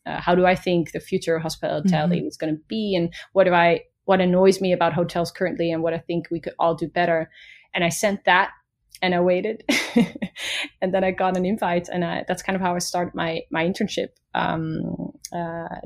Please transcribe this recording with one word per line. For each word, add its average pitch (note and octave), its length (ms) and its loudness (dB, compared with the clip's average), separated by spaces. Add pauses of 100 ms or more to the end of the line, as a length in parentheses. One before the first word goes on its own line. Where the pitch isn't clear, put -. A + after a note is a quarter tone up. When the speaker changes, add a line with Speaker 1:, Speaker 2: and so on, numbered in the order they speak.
Speaker 1:
uh, D#3 120 -6
how F3 140 2
do F3+ 140 6
I F#3 80 4
think F3 360 0
the - 80 -8
future F3+ 360 -2
of D#3+ 80 -2
hospitality D#3 720 0
Speaker 2:
Mm-hmm. D3 100 -4
Speaker 1:
is - 100 -12
gonna D#3 200 -4 (100)
be? G#3+ 280 -2
And E3+ 180 0 (200)
what F#3+ 100 6
do F3+ 100 2
I, E3+ 280 4 (240)
what F#3+ 160 4
annoys F#3 380 6
me F#3 140 0
about E3+ 200 2
hotels F3 380 -2
currently E3+ 400 -2
and D#3+ 120 -2
what E3 100 0
I E3 60 -4
think E3+ 320 -4
we E3+ 80 -2
could E3 180 -10
all E3 160 2
do E3+ 140 -6
better. E3+ 420 0 (460)
And F#3 80 0
I E3+ 60 2
sent G3+ 360 -2
that F#3+ 240 4 (540)
and F3+ 120 2
I F3 40 2
waited F3+ 440 2 (640)
<laughs> - 560 -8
and F#3 120 0
then F#3+ 100 2
I F#3+ 80 2
got F#3 260 0
an F#3 80 0
invite. F3+ 440 0
And F3 140 -2
I, E3+ 240 -4
that's F3+ 140 -4
kind F#3+ 140 -4
of F#3 60 -4
how F3+ 140 0
I F3+ 40 -2
started F3 340 -4
my, E3 280 -4 (100)
my D#3+ 120 0
internship, - 460 -2 (240)
um, E3 800 -4 (220)
uh, E3+ 340 -6 (180)